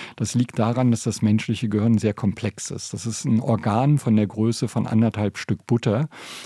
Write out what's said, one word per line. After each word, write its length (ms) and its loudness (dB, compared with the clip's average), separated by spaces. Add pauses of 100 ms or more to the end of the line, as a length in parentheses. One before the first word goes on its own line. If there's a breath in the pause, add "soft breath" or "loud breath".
(160 loud breath)
Das 200 -4
liegt 240 0
daran, 320 2
dass 100 0
das 220 -4
menschliche 460 0
Gehirn 280 2
sehr 160 2
komplex 560 -4
ist. 240 -12
Das 140 -6
ist 180 -6
ein 140 2
Organ 580 2
von 180 2
der 120 4
Größe 400 -2
von 180 -2
anderthalb 540 0
Stück 260 -6
Butter 420 2 (380 loud breath)